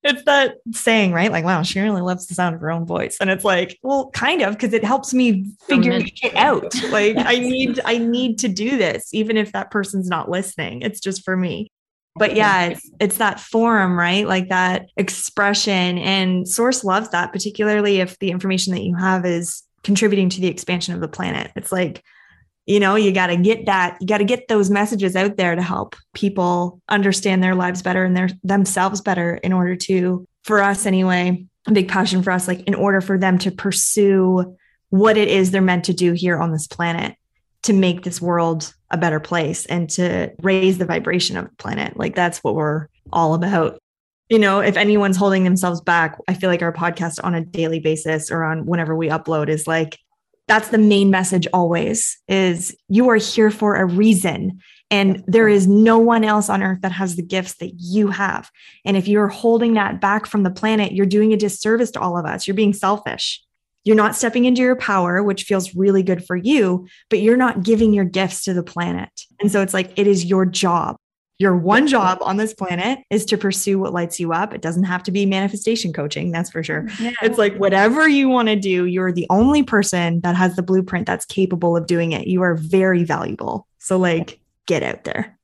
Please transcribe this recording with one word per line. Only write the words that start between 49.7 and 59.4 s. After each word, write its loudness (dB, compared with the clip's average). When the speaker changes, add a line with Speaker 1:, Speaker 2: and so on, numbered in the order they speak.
Speaker 1:
that's 2
the 0
main 4
message 0
always, -2
is -2
you 4
are 6
here 2
for 0
a 2
reason. 2
And 2
there 4
is 6
no 8
one 4
else 0
on 0
earth -2
that -2
has -4
the -6
gifts -6
that -12
you 0
have. -6
And 2
if 0
you're 4
holding 2